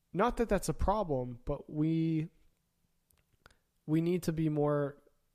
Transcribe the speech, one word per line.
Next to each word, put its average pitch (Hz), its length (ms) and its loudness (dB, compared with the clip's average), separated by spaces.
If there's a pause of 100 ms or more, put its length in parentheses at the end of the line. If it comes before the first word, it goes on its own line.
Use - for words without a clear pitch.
(140)
not 214 240 2
that 226 100 2
that's 196 220 0
a 151 40 -2
problem, 139 720 -2
but 143 240 -6
we, 160 600 0 (1600)
we 156 140 2
need 170 220 0
to 170 80 0
be 160 180 0
more, 147 480 0 (380)